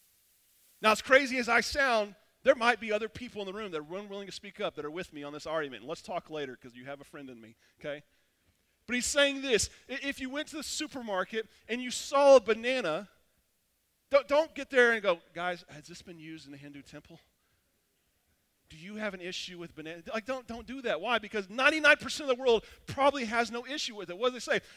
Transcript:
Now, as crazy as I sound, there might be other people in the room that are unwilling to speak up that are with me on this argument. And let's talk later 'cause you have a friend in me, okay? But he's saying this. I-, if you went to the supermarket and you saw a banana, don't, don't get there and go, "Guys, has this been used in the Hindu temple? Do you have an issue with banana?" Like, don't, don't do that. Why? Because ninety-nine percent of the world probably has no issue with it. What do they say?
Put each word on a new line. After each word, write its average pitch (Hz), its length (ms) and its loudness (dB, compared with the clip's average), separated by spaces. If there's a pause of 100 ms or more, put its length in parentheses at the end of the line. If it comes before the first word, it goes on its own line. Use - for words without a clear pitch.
(840)
Now, 214 100 6
as 214 80 2
crazy 262 380 4
as 226 100 -2
I 233 140 4
sound, 233 520 0 (280)
there 262 120 6
might 233 240 2
be 220 140 -4
other 214 160 0
people 214 320 -12
in 196 60 -6
the 190 80 -10
room 208 180 -10
that 156 80 -4
are 156 160 -10
unwilling 202 300 -12
to 180 60 -14
speak - 280 -14
up 185 140 -4
that 147 100 -10
are 147 60 -8
with 170 240 -10
me 147 80 -12
on 143 100 -10
this 151 140 -12
argument. 147 340 -4
And 120 80 -16
let's 165 140 -10
talk 175 260 -8
later 143 280 -8
'cause 120 180 -20
you 123 100 -18
have 139 160 -14
a 139 40 -20
friend 143 260 -16
in 120 100 -18
me, 113 160 -20 (240)
okay? 147 220 -8 (840)
But 240 100 -2
he's 240 100 -2
saying 277 340 2
this. 262 300 2 (180)
I-, 254 140 -6
if 277 180 -6
you 262 80 -6
went 294 200 -6
to - 80 -12
the 294 60 -8
supermarket 220 840 -4 (200)
and 233 120 -4
you 254 100 -6
saw 277 460 8
a 247 40 12
banana, 214 680 0 (1000)
don't, 262 180 4
don't 294 260 2
get 277 140 -8
there 247 240 6
and 220 100 -2
go, 175 180 2 (140)
"Guys, 175 360 -6
has 143 160 -18
this 170 160 -16
been 170 160 -18
used 156 260 -16
in 139 80 -18
the 143 60 -18
Hindu 143 240 -18
temple? 147 360 -20 (1500)
Do 160 80 -20
you 190 200 -14
have 214 180 -4
an 185 60 -10
issue 175 380 -8
with 170 180 -12
banana?" 160 260 -10 (100)
Like, 220 140 -4
don't, 254 200 -6
don't 233 200 -12
do 262 160 -12
that. 180 180 0
Why? 226 180 0
Because 208 300 -6
ninety-nine 285 480 6
percent 285 320 -6
of 254 80 2
the 254 60 -10
world 233 220 4 (220)
probably 277 380 2
has 226 260 0
no 240 140 -8
issue 262 300 -6
with 185 160 -10
it. 175 80 -8
What 240 100 2
do 254 60 -4
they 233 60 -10
say? 226 200 0 (160)